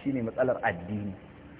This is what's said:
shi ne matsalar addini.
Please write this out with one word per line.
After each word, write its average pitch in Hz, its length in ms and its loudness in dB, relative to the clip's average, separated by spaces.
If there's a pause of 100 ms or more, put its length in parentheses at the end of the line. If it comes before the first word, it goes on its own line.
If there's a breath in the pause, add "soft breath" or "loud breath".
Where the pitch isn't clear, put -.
shi 139 80 2
ne 131 100 2
matsalar 117 400 4
addini. 101 520 0 (460)